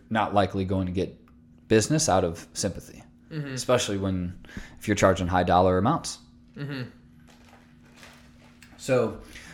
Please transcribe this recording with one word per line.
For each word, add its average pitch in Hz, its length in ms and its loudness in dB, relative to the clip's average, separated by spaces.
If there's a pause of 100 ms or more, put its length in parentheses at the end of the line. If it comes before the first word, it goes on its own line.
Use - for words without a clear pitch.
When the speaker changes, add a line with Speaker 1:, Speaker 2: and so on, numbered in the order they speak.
(100)
Speaker 1:
not 101 240 0
likely 98 300 2
going 95 220 -2
to 90 60 -6
get 90 240 -4 (520)
business 110 400 2
out 92 160 4
of 82 280 -4
sympathy, - 500 -8 (280)
Speaker 2:
Mm-hmm. 143 240 -8
Speaker 1:
especially 123 440 0
when, 92 400 -2 (400)
if - 80 -12
you're 107 80 4
charging 95 320 4
high 90 160 2
dollar 92 360 4
amounts. 120 400 -2 (380)
Speaker 2:
Mm-hmm. 139 260 -10 (1900)
Speaker 1:
So 120 420 0 (360)